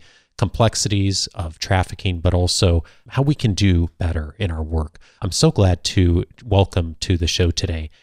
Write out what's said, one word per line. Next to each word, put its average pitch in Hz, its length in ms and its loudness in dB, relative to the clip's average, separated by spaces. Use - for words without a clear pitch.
complexities 98 920 0
of 82 300 -10
trafficking, 92 640 -2
but 85 140 2
also 87 500 2
how 127 140 -2
we 143 120 2
can 110 200 0
do 87 340 2
better 80 420 -4
in 87 120 -2
our 80 100 -6
work. 78 380 -4
I'm 90 100 -4
so 156 200 2
glad 92 340 2
to 87 400 2
welcome 95 560 0
to - 160 -2
the 85 120 -2
show 87 220 0
today, 80 420 -6